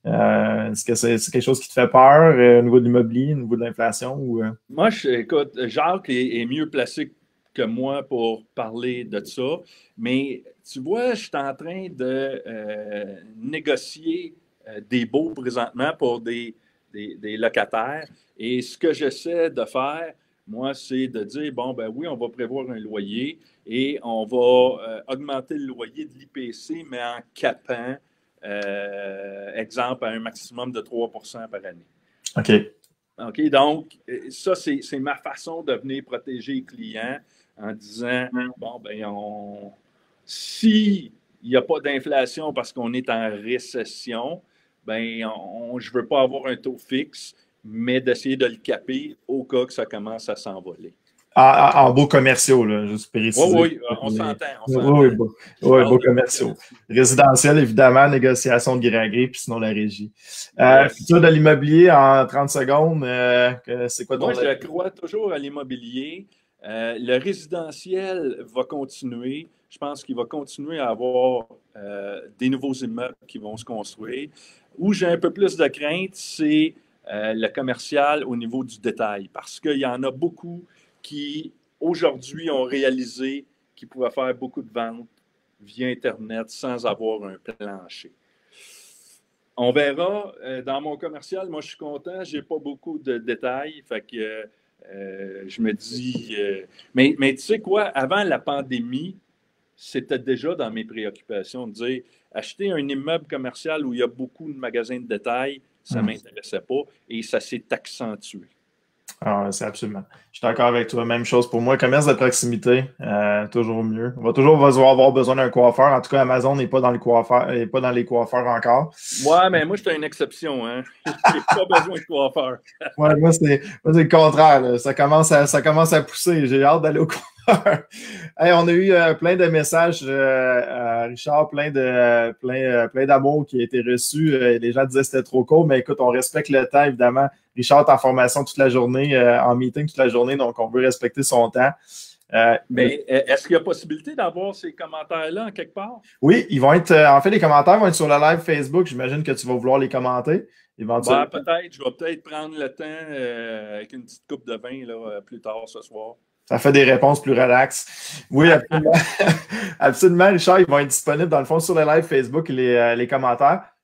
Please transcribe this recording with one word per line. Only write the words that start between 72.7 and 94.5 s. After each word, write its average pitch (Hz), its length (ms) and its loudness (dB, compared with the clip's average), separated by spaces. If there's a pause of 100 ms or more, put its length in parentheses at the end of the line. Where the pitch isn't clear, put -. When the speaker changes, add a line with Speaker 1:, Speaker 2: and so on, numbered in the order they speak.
Speaker 2:
immeubles 123 420 -10 (120)
qui 113 120 -18
vont 107 180 -14
se 113 80 -20
construire. 117 640 -14 (480)
Où 196 160 0
j'ai 185 140 0
un 170 100 2
peu 170 140 -2
plus 190 260 0
de 151 100 2
crainte, 160 460 -6
c'est, 156 640 -2 (360)
euh, 107 240 -6
le 110 140 -4
commercial 143 720 -2
au 123 140 -8
niveau 120 260 -8
du 117 160 -16
détail, 104 540 -6
parce - 260 -18
qu'il 147 180 -4
y 135 80 -4
en 127 180 -6
a 131 80 -4
beaucoup 170 520 -10 (400)
qui, 147 480 -12 (280)
aujourd'hui, 160 720 -4
ont 135 140 -2
réalisé 131 800 -4 (300)
qu'ils - 120 -20
pouvaient 127 220 -4
faire 127 240 -4
beaucoup 127 300 -12
de 110 100 -20
ventes 117 320 -10 (560)
via 120 260 -10
Internet 113 640 -8
sans 123 380 -10
avoir 107 380 -6
un 95 120 -16
plancher. 95 760 -18 (1400)
On 123 160 0
verra. 170 640 -2 (100)
Euh, 127 200 -12
dans 135 180 -8
mon 147 160 -12
commercial, 170 500 -12
moi, 156 140 -12
je 151 60 -20
suis - 100 -20
content. 165 460 -14
J'ai 147 180 -12
pas 160 160 -10
beaucoup 147 400 -12
de 131 220 -6
détails. 131 680 -8
Fait 107 140 -8
que, 110 460 -12 (440)